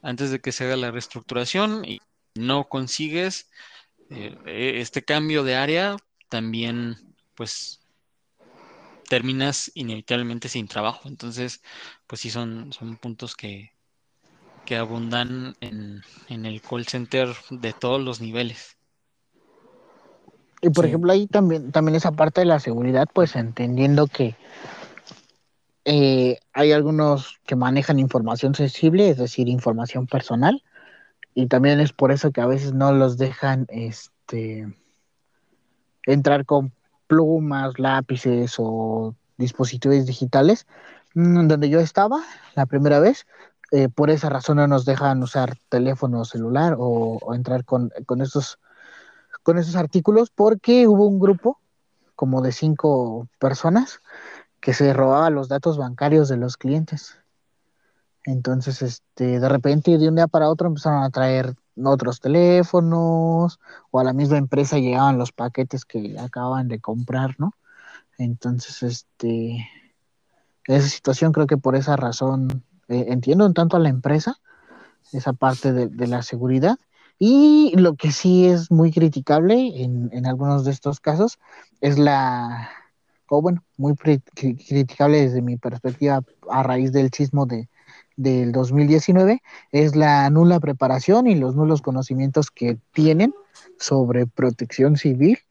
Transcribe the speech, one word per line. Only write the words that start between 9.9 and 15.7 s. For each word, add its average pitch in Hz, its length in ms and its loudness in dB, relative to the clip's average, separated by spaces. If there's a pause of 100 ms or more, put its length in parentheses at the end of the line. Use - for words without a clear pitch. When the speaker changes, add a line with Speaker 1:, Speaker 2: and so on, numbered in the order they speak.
Speaker 1:
sin 113 200 -10
trabajo. 110 400 -8
Entonces, 120 540 -14 (440)
pues - 140 -16
sí, 113 100 -12
son, 113 420 -12
son 113 240 -16
puntos 117 380 -16
que, 101 380 -18 (920)
que 120 100 -8
abundan 120 840 -8
en, 104 420 -16 (260)